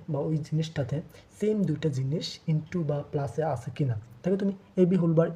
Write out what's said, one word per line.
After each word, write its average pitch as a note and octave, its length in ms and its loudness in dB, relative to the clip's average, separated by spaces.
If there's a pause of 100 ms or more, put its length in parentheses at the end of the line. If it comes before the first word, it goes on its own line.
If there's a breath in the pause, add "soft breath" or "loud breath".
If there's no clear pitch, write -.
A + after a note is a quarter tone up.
বা C#3+ 100 -2
ওই D#3 180 0
জিনিসটাতে D3+ 640 -2 (380 loud breath)
সেম G#3 240 2
দুইটা D#3 260 0
জিনিস C3+ 500 -4 (100)
into D#3+ 340 0
বা C#3+ 280 -2
প্লাসে D3 320 -2
আছে D3 280 -2
কি D3 140 -2
না। A#2+ 100 0 (280)
দেখো F#3+ 140 2
তুমি G3 160 0 (220 loud breath)
এবি F#3 200 6
হোল E3+ 180 4
বার E3 220 6